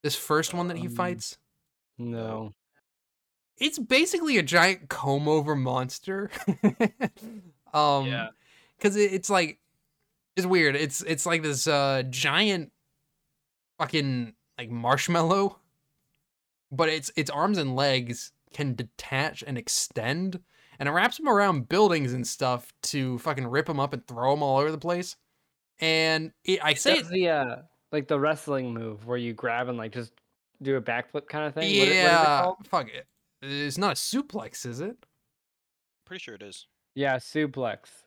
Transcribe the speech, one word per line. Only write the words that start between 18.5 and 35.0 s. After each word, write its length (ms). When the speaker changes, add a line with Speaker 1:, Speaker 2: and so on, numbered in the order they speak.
Speaker 1:
can 200
detach 720
and 120
extend, 840
and 100
it 40
wraps 280
'em 80
around 400
buildings 460
and 120
stuff 460
to 340
fucking 300
rip 200
'em 100
up 140
and 140
throw 260
'em 100
all 160
over 140
the 60
place. 380
And 540
it, 220
I 60
Speaker 2:
It 100
Speaker 1:
say 200
Speaker 2:
does 100
Speaker 1:
it 20
Speaker 2:
the, 160
uh, 280
like, 160
the 100
wrestling 540
move 340
where 120
you 160
grab 340
and, 80
like, 160
just 200
do 140
a 40
backflip 480
kinda 240
thing? 160
What, 20
what 80
is 60
it 20
Speaker 1:
Yeah, 480
Speaker 2:
called? 220
Speaker 1:
fuck 220
it. 180
It's 340
not 160
a 40
suplex, 680
is 160
it? 240